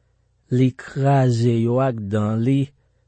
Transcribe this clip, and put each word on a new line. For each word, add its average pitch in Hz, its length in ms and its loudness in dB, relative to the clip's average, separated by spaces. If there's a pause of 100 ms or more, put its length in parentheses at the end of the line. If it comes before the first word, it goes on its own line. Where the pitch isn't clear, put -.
(500)
Li 127 220 2
crase 127 880 0
yo 120 240 0
ak 123 160 -4
dans 104 400 -2
li, 135 300 0 (380)